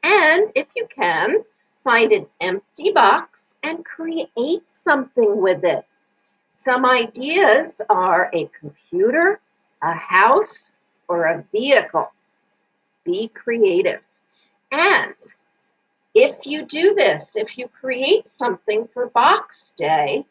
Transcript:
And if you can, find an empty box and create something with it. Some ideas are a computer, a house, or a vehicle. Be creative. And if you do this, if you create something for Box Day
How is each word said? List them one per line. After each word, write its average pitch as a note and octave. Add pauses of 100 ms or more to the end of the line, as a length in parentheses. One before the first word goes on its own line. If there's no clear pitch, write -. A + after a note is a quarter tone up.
And F#4+
if C#4
you A4+
can, G3+ (400)
find A#3
an G3 (160)
empty F#3+
box -
and E4
create D#4+
something B3
with F#3
it. D#3+ (640)
Some B3+
ideas B3+
are F3+
a D#3+ (100)
computer, B3 (420)
a E3
house, G#3+ (340)
or E3+
a D#3+
vehicle. A3 (920)
Be F#3
creative. G3 (720)
And E4+ (1040)
if C4
you D4+
do F4
this, -
if G#3+
you B3
create C4
something A3
for B3
Box -
Day D3+